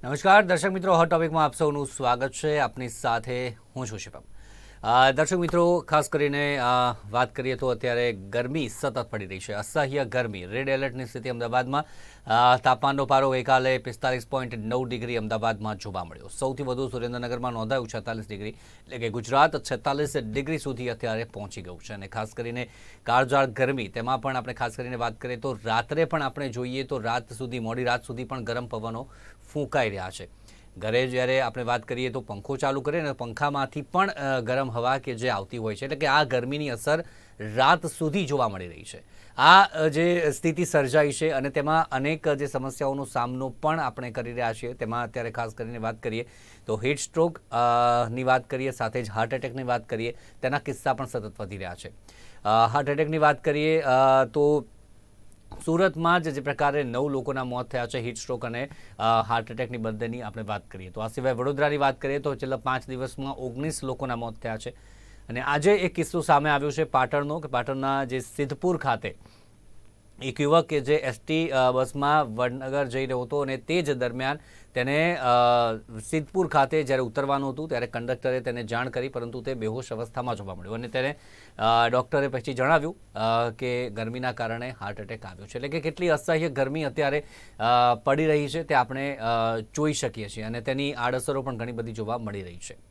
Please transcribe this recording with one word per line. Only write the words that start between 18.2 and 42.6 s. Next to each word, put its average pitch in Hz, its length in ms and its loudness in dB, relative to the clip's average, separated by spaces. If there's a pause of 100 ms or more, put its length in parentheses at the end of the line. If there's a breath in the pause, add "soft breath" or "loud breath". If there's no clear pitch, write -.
ડિગ્રી, 104 200 -8
એટલે - 480 -16
કે 117 120 -4
ગુજરાત 127 540 2
છેતાલીસ 143 540 -2
ડિગ્રી 135 400 -4
સુધી 127 300 -6
અત્યારે 113 360 -4
પહોંચી 101 380 -12
ગયું 90 180 -14
છે. 107 140 -14
અને 98 140 -12
ખાસ 107 260 -8
કરીને 120 360 -6 (340 loud breath)
કાળઝાળ 135 420 4
ગરમી, 127 420 0
તેમાં 117 340 -2
પણ 131 160 -2
આપણે 123 160 -6
ખાસ 123 220 -4
કરીને 127 200 -8
વાત 117 260 -4
કરીએ 123 160 -6
તો 120 280 -4
રાત્રે 120 400 0
પણ 156 180 -2
આપણે 135 260 -4
જોઈએ 123 340 -6
તો 131 140 -4
રાત 117 360 -2
સુધી, 123 260 -6
મોડી 117 240 -4
રાત 120 200 0
સુધી 123 200 -8
પણ 127 200 -8
ગરમ 117 240 -4
પવનો 113 420 -8 (440 loud breath)
ફૂંકાઈ 135 360 0
રહ્યા 95 200 -8
છે. 95 200 -14 (480 soft breath)
ઘરે 113 300 0
જ્યારે 127 340 2
આપણે 120 220 -2
વાત 117 200 0
કરીએ 127 260 -4
તો 120 120 -6
પંખો 104 340 -8
ચાલુ 135 260 0
કરીએ 147 200 -2
ને 147 120 -4
પંખામાંથી 135 680 -4
પણ, 190 260 0
અ, 135 320 -2
ગરમ 127 320 -2
હવા 120 260 0
કે 131 180 -6
જે 120 140 -2
આવતી 101 280 -4
હોય 110 180 -2
છે, 135 100 -8
એટલે 139 120 -4
કે 147 100 0
આ 147 160 6
ગરમીની 135 460 -2
અસર 147 340 0 (360 loud breath)
રાત 127 460 4
સુધી 160 400 -2
જોવા 127 240 0
મળી 92 180 -8
રહી 78 160 -16
છે. - 200 -16 (340 soft breath)
આ, 170 260 10
અ, 160 240 2
જે 165 440 4
સ્થિતિ 165 340 0
સર્જાઈ 147 460 4
છે 156 180 0
અને 139 200 -2
તેમાં 151 420 2
અનેક 147 380 0
જે 143 180 0
સમસ્યાઓનો 135 580 -2